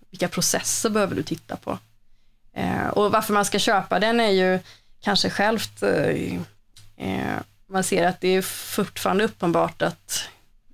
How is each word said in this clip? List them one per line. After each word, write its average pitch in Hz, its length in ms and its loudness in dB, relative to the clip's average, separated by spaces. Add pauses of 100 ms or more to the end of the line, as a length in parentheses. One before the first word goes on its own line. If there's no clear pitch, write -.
(100)
Vilka - 180 -2
processer - 600 0
behöver 208 240 0
du - 80 0
titta - 340 -8
på? - 220 -6 (760)
Eh, - 340 -2
och 202 240 2
varför 214 200 2
man 208 120 4
ska 202 140 -2
köpa 185 420 2
den 226 200 2
är 220 100 4
ju 185 280 4 (420)
kanske 196 300 0
självt, 214 520 0
eh, 175 520 0 (600)
eh, 69 400 -4 (320)
man 190 160 -2
ser 175 220 2
att 180 140 -2
det 185 80 0
är 185 140 2
fortfarande - 800 -2
uppenbart 170 580 -2
att - 460 -6 (460)